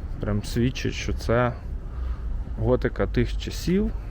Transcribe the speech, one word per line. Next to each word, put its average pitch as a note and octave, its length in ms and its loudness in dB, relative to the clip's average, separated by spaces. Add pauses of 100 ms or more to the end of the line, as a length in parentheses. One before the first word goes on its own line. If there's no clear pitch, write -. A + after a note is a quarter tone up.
(200)
прям G#2 220 0
свідчить, A#2+ 520 0
що - 180 -2
це A#2+ 400 2 (1040)
готика A2+ 480 2
тих - 320 2
часів, F#3+ 540 0 (180)